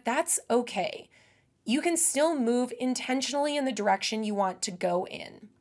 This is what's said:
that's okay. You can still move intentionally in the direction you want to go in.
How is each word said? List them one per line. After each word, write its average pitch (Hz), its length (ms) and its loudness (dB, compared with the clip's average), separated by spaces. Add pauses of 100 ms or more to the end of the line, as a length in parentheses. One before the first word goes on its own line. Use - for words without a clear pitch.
that's 294 360 0 (100)
okay. 233 580 0 (560)
You 247 160 0
can 339 160 2
still 320 400 2
move 247 440 2
intentionally 262 760 -2
in 285 80 0
the 262 60 0
direction 208 540 0
you 214 100 -2
want 190 280 0
to 202 100 -4
go 180 340 0
in. - 440 -14 (100)